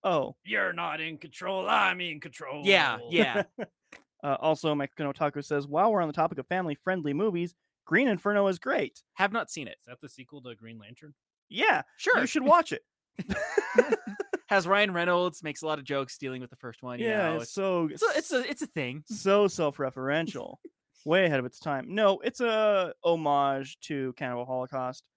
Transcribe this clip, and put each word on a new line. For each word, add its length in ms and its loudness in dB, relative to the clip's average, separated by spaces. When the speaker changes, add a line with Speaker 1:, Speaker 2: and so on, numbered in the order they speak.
Speaker 1:
Oh. 400 0
Speaker 2:
You're 300 -2
not 260 -4
in 200 -8
control, 500 -6
I'm 320 2
in 200 -6
control. 440 -10
Speaker 3:
Yeah, 340 4
yeah. 320 2
Speaker 1:
<laughs> 60 -6
Uh, 180 0
also, 340 2
Mexican 380 -4
Otaku 320 -4
says, 220 -2
"While 260 2
we're 80 2
on 80 0
the 60 -6
topic 240 0
of 80 -6
family-friendly 640 -2
movies, 420 0
Green 240 4
Inferno 380 2
is 120 0
great." 440 -2
Speaker 3:
Have 160 2
not 180 -4
seen 180 -8
it. 120 -14
Speaker 2:
Is 40 -20
that 160 -18
the 80 -14
sequel 320 -18
to 140 -14
Green 240 -18
Lantern? 340 -20
Speaker 1:
Yeah. 320 2
Speaker 3:
Sure. 220 2
Speaker 1:
You 60 0
should 160 -2
watch 300 6
it. 140 -10
<laughs> 1300 -2
Speaker 3:
Has 180 2
Ryan 280 2
Reynolds, 480 2
makes 180 -8
a 60 -6
lot 120 -2
of 60 -12
jokes 320 -4
dealing 240 -8
with 80 -12
the 80 -20
first 260 -16
one, 180 -8
you 60 -2
Speaker 1:
Yeah, 260 0
Speaker 3:
know, 40 -2
Speaker 1:
it's 80 -4
Speaker 3:
it's 80 -12
Speaker 1:
so 440 0
Speaker 3:
so 100 0
it's 160 -2
a, 160 0
it's 140 -6
a 40 -6
thing. 400 -6
Speaker 1:
so 400 4
self-referential. 1080 -2
Speaker 3:
<laughs> 240 -20
Speaker 1:
Way 220 4
ahead 120 2
of 60 0
its 140 -10
time. 360 -4
No, 260 4
it's 200 -6
a 540 2
homage 760 2
to 340 -4
Cannibal 320 -6
Holocaust 580 -6